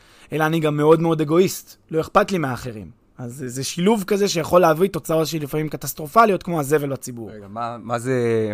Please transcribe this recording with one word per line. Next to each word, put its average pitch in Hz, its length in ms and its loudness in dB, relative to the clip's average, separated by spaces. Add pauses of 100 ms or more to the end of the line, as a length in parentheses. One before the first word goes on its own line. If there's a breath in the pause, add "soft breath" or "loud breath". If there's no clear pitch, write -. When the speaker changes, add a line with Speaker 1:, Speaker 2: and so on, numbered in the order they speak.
(320 soft breath)
Speaker 1:
אלא 156 120 0
אני 160 160 2
גם 151 160 0
מאוד 156 240 6
מאוד 165 200 0
אגואיסט. 165 560 0 (140)
לא 160 100 0
אכפת 202 320 0
לי 190 60 -2
מהאחרים. 117 520 -6 (280)
אז 123 160 -12
זה, 135 140 -10
זה 127 160 -8
שילוב 190 420 0
כזה 202 220 0
שיכול 175 320 2
להביא 170 280 4
תוצאות 160 380 -2
שלפעמים 156 420 -4
קטסטרופליות, 170 760 0
כמו 170 180 -4
הזבל 143 320 0
בציבור. 120 380 -10
Speaker 2:
רגע, 104 180 -16
מה, 117 300 -8
מה 117 200 -4
זה, 117 560 0